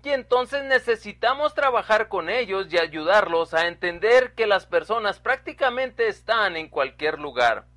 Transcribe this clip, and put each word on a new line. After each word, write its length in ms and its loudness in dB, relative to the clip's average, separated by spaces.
Y 60 -8
entonces 560 -2
necesitamos 880 0
trabajar 520 2
con 220 -4
ellos 420 -2
y 60 0
ayudarlos 800 0
a 100 2
entender 680 0
que 100 0
las 220 0
personas 520 -2
prácticamente 880 -2
están 480 -2
en 140 -8
cualquier 480 -2
lugar. 480 0